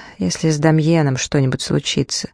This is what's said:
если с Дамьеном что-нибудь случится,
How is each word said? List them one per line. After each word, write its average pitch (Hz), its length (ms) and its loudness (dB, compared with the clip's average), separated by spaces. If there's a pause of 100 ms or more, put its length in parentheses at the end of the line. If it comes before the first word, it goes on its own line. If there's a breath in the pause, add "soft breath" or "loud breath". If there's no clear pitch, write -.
(180 loud breath)
если 170 320 -2
с 151 80 0
Дамьеном 156 580 2
что-нибудь 131 460 -2
случится, - 720 -4